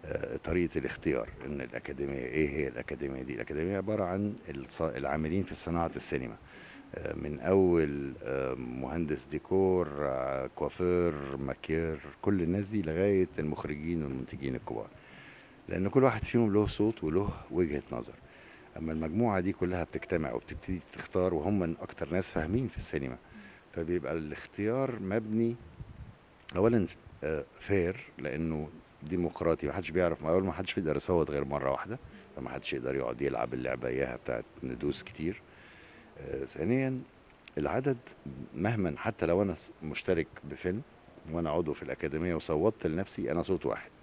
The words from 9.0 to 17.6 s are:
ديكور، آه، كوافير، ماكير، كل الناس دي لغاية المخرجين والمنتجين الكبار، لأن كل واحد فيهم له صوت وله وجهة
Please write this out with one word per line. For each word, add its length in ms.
ديكور، 600
آه، 560
كوافير، 840
ماكير، 640
كل 200
الناس 260
دي 140
لغاية 460
المخرجين 640
والمنتجين 520
الكبار، 320
لأن 200
كل 140
واحد 200
فيهم 300
له 140
صوت 360
وله 260
وجهة 400